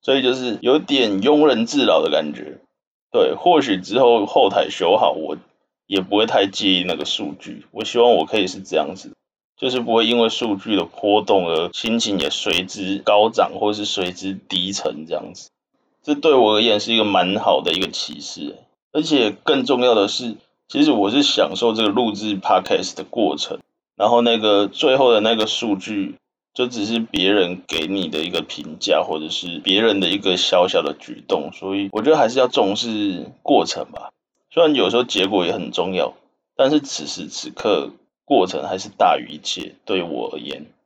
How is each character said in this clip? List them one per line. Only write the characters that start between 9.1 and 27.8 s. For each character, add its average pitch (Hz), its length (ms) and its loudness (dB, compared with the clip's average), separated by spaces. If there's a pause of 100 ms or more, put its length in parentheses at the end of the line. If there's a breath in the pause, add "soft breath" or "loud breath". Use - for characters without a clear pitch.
就 131 140 -4
是 127 80 -2
不 117 160 -2
会 113 100 4
因 120 140 2
为 113 100 2
数 110 280 -2
据 101 180 -4
的 85 100 0
波 104 380 0
动 95 240 2
而 82 260 0
心 117 240 -4
情 104 220 -2
也 71 100 -2
随 90 360 -2
之 98 380 -6
高 107 280 4
涨， 104 280 0
或 104 140 0
是 104 100 -8
随 92 280 -4
之 95 240 -8
低 95 380 -6
沉 78 340 -6
这 82 80 -6
样 85 180 -10
子。 - 160 -20 (540)
这 151 100 -2
对 147 220 4
我 107 220 6
而 107 40 2
言 107 180 4
是 117 140 -4
一 113 40 2
个 110 60 2
蛮 95 340 2
好 82 240 2
的 82 120 -2
一 90 60 -2
个 87 80 -2
启 - 340 -10
示 - 200 -14
欸。 71 140 -12 (360)
而 156 100 -2
且 139 300 2
更 135 340 -2
重 123 160 2
要 123 140 4
的 101 120 2
是， 113 280 -8 (320)
其 139 160 0
实 151 80 4
我 104 180 2
是 139 140 2
享 92 320 0
受 117 180 2
这 110 80 -2
个 104 80 2
录 113 220 0
制 101 280 -6
Podcast 95 560 0
的 80 80 -12
过 92 340 -2
程， - 200 -8 (380)
然 101 140 0
后 120 120 4
那 117 160 2
个 104 300 2
最 135 300 2
后 127 140 6
的 110 100 4
那 110 120 2
个 110 140 -2
数 107 280 -2
据， 98 400 -6 (380)
就 123 140 -2
只 117 180 -6
是 113 140 -2
别 98 340 0
人 92 340 0
给 80 200 -4